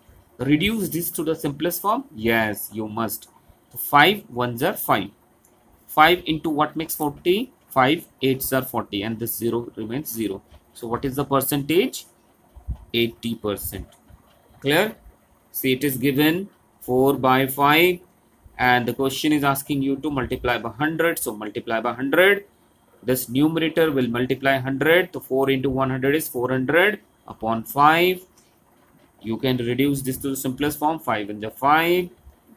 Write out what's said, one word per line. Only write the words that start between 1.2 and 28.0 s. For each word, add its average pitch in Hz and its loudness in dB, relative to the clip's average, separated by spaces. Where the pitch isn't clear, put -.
the 160 -2
simplest 160 -4
form? 226 -2
Yes, 110 0
you 107 -8
must. 107 -6
Five 170 4
ones 123 -2
are 180 0
five. 110 -2
Five 170 4
into 160 -4
what 147 -2
makes 160 -6
forty? 175 -2
Five 135 2
eights 131 0
are 131 2
forty, 104 -6
and 110 -6
this 113 -6
zero 117 -4
remains 113 -8
zero. 104 -6
So - -12
what 117 -4
is 135 -4
the 143 -2
percentage? 143 0
Eighty 117 -2
percent. 101 -6
Clear? 180 0
See, 131 0
it 127 -2
is 135 -2
given 151 2
four 131 2
by 131 4
five, 151 4
and 123 4
the 120 -2
question 135 0
is 143 2
asking 139 0
you 135 -2
to 151 -6
multiply 123 -2
by 113 -8
hundred. 160 -2
So 113 -6
multiply 110 -6
by 117 -2
hundred. 165 2
This 127 -2
numerator 160 2
will 131 0
multiply 127 0
hundred. 139 2
So - -10
four 135 0
into 135 0
one 131 0
hundred 135 0
is 156 -4
four 127 -2
hundred 147 2
upon 110 -4
five. 165 4